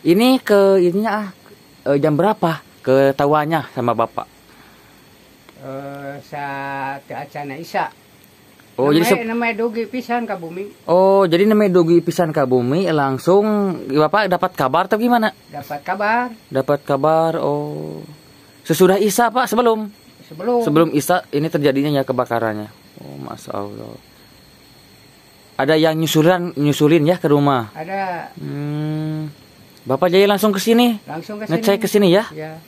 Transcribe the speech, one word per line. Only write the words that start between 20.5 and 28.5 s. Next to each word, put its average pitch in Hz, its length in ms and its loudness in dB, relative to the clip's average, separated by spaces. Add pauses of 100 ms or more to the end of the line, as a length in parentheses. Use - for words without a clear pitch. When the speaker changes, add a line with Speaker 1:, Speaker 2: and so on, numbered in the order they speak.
Speaker 1:
Sebelum 160 320 2
Isya 175 340 0
ini 151 220 -2
terjadinya 143 400 0
ya 139 160 0
kebakarannya. 113 640 -4 (320)
Oh, 143 160 -18
Masya 123 320 -14
Allah. 107 480 -12 (1600)
Ada 139 160 2
yang 160 240 2
nyusulan, 165 560 2
nyusulin 147 480 2
ya 175 160 2
ke - 80 -4
rumah? 143 480 2
Speaker 2:
Ada. 175 640 -8
Speaker 1:
Hmm. 151 880 -8 (560)